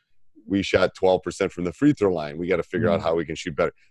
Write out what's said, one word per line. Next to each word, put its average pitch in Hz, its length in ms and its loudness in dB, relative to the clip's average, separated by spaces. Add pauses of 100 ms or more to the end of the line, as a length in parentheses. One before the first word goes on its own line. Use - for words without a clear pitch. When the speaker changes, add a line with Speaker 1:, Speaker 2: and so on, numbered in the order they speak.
(480)
Speaker 1:
"We 98 160 0
shot 92 320 0
twelve 92 280 2
percent 90 280 -4
from 87 140 -8
the 82 80 -4
free 147 200 4
throw 101 200 0
line. 76 260 -6
We 87 80 -6
gotta 87 160 0
figure - 260 -2
out 85 100 2
Speaker 2:
Mm-hmm. 82 80 -6
Speaker 1:
how 82 80 2
we 82 100 -2
can 78 100 -8
shoot - 200 -10
better." 82 180 0 (180)